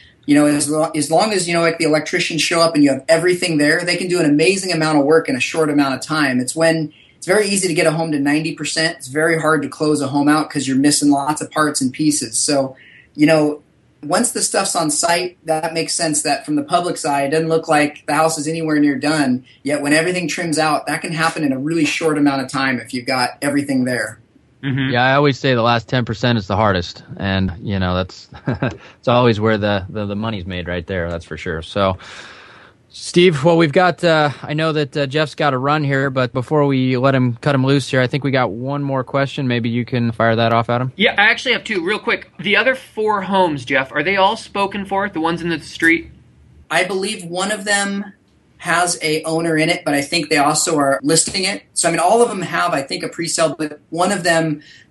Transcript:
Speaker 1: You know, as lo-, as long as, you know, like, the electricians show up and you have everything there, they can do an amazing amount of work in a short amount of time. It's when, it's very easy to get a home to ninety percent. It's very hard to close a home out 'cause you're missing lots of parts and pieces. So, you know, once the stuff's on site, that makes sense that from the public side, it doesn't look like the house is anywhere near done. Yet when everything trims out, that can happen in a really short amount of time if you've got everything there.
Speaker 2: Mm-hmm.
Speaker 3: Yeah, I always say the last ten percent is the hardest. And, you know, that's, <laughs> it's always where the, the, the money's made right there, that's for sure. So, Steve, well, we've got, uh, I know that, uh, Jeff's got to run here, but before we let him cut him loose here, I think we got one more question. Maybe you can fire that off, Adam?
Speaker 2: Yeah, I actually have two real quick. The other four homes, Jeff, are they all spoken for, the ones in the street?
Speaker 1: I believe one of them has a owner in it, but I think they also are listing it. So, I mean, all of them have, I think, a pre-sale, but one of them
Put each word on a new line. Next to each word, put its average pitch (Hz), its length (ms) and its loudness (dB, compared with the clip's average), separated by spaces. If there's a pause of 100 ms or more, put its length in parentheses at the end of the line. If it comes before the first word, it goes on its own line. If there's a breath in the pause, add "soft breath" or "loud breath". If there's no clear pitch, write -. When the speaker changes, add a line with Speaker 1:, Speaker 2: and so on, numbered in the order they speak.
(280 soft breath)
Speaker 1:
You 147 80 4
know, 147 100 6
as 147 240 0
lo-, 156 260 0
as 147 140 -2
long 196 240 2
as, 180 140 -2
you 170 80 -2
know, 170 60 2
like, 165 180 2
the 165 60 0
electricians 156 560 0
show 170 200 0
up 160 140 4
and 147 80 6
you 143 80 6
have 131 160 -4
everything 175 500 2
there, 151 260 2
they 175 140 0
can 185 100 -4
do 175 120 0
an 156 60 2
amazing 180 480 2
amount 156 260 2
of 135 60 4
work 160 240 4
in 135 60 -2
a 127 40 -4
short 156 300 0
amount 143 260 0
of 127 60 -10
time. 143 380 0
It's 123 160 -4
when, 160 380 0 (240 loud breath)
it's - 100 -18
very 202 200 2
easy 196 200 0
to 170 60 -2
get 160 140 2
a 156 40 4
home 165 200 -4
to 147 80 0
ninety 151 340 0
percent. 160 440 -4
It's - 100 -16
very 160 320 0
hard 151 240 2
to 131 60 -6
close 151 320 0
a 135 60 -2
home 143 220 0
out 151 220 2
'cause 135 160 -4
you're 135 100 0
missing 143 320 4
lots 143 320 0
of 139 80 -8
parts 151 320 0
and 127 100 0
pieces. 147 460 -2
So, 139 380 0 (400 loud breath)
you 147 100 4
know, 151 360 4 (420)
once 185 280 0
the 214 100 -4
stuff's 196 340 -2
on 160 160 0
site, 175 540 0
that 160 280 -2
makes 165 200 -4
sense 156 300 -2
that 143 220 -2
from 151 100 -2
the 143 80 0
public 175 340 0
side, 139 320 -2
it - 20 -4
doesn't 160 180 0
look 160 180 0
like 147 380 2
the 151 80 -2
house 160 240 2
is 143 100 -6
anywhere 156 320 0
near 147 180 4
done. 139 460 0 (200 soft breath)
Yet 143 180 -2
when 143 120 0
everything 175 340 0
trims 165 320 -4
out, 156 280 0
that 151 140 -4
can 175 120 -8
happen 160 300 -2
in 139 80 2
a 131 60 -2
really 156 280 0
short 151 320 0
amount 139 260 2
of 127 40 -6
time 131 320 -2
if 110 140 -10
you've 120 140 -6
got 123 240 0 (100)
everything 143 440 0
there. 113 340 -4 (440)
Speaker 2:
Mm-hmm. 135 300 -2
Speaker 3:
Yeah, 123 100 2
I 131 120 4
always 143 240 2
say 135 160 2
the 117 80 2
last 117 240 0
ten 127 180 0
percent 120 320 0
is 98 80 -4
the 101 100 -2
hardest. 95 480 0 (140)
And, 95 340 0 (100)
you 98 180 -4
know, 90 160 0
that's, - 340 -6 (160)
<laughs> - 20 -4 (520 loud breath)
it's - 80 -6
always 120 320 4
where 110 180 2
the, 101 320 0
the, 104 160 -8
the 101 100 -6
money's 104 300 -6
made 90 220 -6
right 87 180 -6
there, 87 240 -4
that's 85 160 -8
for 80 120 -12
sure. 85 260 -6
So, 95 340 0 (920 loud breath)
Steve, 175 540 2
well, 170 140 4
we've 165 160 4
got, 180 320 2
uh, 156 240 4 (120)
I - 120 -8
know 160 180 -2
that, 147 240 -2
uh, 143 100 0
Jeff's 143 300 -2
got 151 140 2
to 135 80 0
run 143 260 0
here, 139 260 0
but 127 220 0
before 143 340 0
we 131 300 2
let 135 180 2
him 127 280 2
cut 147 120 0
him 131 120 2
loose 135 240 2
here, 131 100 2
I 127 80 2
think 131 160 -4
we 143 80 -2
got 127 200 0
one 135 320 -6
more 135 200 -2
question. 139 460 -2
Maybe 120 200 0
you 120 140 -2
can 117 300 -2
fire 113 240 4
that 113 160 2
off, 117 160 2
Adam? 123 260 -2
Speaker 2:
Yeah, 202 220 2
I 202 120 4
actually 233 240 0
have 208 120 -4
two 185 200 -4
real 208 140 -2
quick. - 400 -4
The 196 160 0
other 226 180 2
four 214 500 -2
homes, 180 420 0
Jeff, 135 260 0
are 147 100 -2
they 185 140 -2
all 196 220 2
spoken 196 480 -6
for, 196 240 -2
the 175 100 -8
ones 165 220 -2
in 170 80 -4
the 160 100 -2
street? - 500 -2 (600)
Speaker 1:
I 175 140 0
believe 190 400 -6
one 180 260 -4
of 202 140 -6
them 202 480 -2 (460)
has 170 440 0
a 156 200 -2
owner 160 340 0
in 160 120 2
it, 175 140 -2
but 151 100 -2
I 143 80 0
think 160 280 -4
they 156 80 2
also 151 400 0
are 139 260 2
listing 165 400 0
it. 196 200 -4 (100)
So, - 160 0
I - 20 2
mean, 160 80 0
all 202 240 4
of 233 60 2
them 196 140 -6
have, 170 300 -2
I 143 80 0
think, 175 220 -8
a 160 60 -8
pre-sale, 165 500 -2
but 151 300 -8
one 180 240 0
of 180 100 -4
them 165 380 0 (300 loud breath)